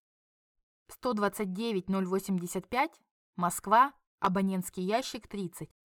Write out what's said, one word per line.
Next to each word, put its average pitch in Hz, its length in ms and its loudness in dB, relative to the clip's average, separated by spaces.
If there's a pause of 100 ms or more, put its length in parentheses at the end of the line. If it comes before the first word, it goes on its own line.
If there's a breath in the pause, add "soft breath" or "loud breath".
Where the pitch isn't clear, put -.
(880)
Сто - 240 -4
двадцать 202 400 -2
девять 202 340 -2
ноль 190 180 0
восемьдесят 185 600 -2
пять, 277 320 0 (380)
Москва, 208 560 4 (260)
абонентский 190 640 0
ящик 226 460 -2
тридцать. 180 420 -8 (160)